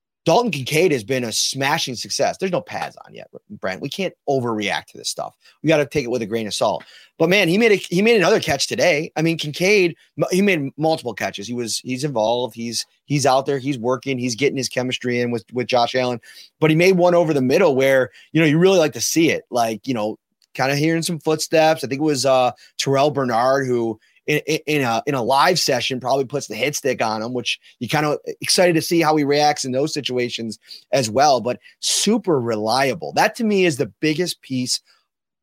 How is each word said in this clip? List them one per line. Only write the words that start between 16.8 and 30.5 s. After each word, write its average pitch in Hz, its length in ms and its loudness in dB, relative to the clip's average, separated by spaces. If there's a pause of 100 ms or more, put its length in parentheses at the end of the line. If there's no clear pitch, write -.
one 175 220 4
over 160 180 2
the 143 80 2
middle 143 340 4
where, 135 340 2 (220)
you 151 80 2
know, 165 80 4
you 151 100 4
really 185 220 6
like 151 140 2
to 117 80 -6
see 160 280 2
it. 90 220 -2
Like, 117 340 -2
you 135 80 -4
know, 107 240 -4 (360)
kinda 135 240 0
hearing 165 260 0
some 160 160 -6
footsteps. 160 640 2
I 131 40 -6
think 135 120 -4
it 151 60 0
was, 139 200 0
uh, 127 280 4 (240)
Terrell 139 340 2
Bernard 131 560 0
who 117 320 -2 (260)
in, 151 220 0
in, 151 180 0
in 151 160 0
a, 117 240 0
in 143 100 -2
a 127 60 -2
live 143 380 2
session 127 400 -2
probably 127 260 0
puts 135 220 -8
the 104 80 -12
hit 131 200 -2
stick 127 260 -2
on 110 200 -2
him, 120 120 -8
which - 260 -6 (200)
you 123 80 -6
kinda 151 300 0 (240)
excited 180 320 2
to 156 80 2
see 165 200 0
how 156 160 4
he 151 60 2
reacts 143 420 2
in 131 60 -6
those 139 220 -2
situations 123 640 -4 (340)